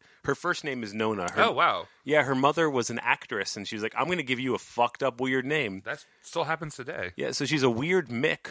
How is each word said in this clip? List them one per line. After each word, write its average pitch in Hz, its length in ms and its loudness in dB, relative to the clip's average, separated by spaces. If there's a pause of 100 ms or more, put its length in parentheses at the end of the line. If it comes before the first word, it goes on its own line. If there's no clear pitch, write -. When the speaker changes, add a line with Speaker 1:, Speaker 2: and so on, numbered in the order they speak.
(240)
Speaker 1:
Her 139 100 0
first 180 300 -4
name 131 180 -4
is 104 100 -8
Nona. 107 400 0
Her 175 120 4
Speaker 2:
Oh, 226 80 4
wow. 123 340 2 (180)
Speaker 1:
Yeah, 147 200 4
her 135 100 2
mother 147 340 4
was 127 220 0
an 117 80 -4
actress, 117 580 -2
and 101 100 -8
she - 80 -6
was 107 80 -4
like, 110 140 -4
"I'm 127 100 0
gonna 175 160 -2
give 123 160 -2
you 127 160 0
a 98 40 0
fucked - 440 0
up 123 160 0
weird 131 280 0
name." 127 400 -2
Speaker 2:
That 139 180 -8 (160)
still - 240 -4
happens 156 320 -4
today. 120 400 -8
Speaker 1:
Yeah, 135 140 -2
so 139 160 -2
she's 143 160 2
a 131 80 6
weird 156 400 0
Mick, 139 400 -2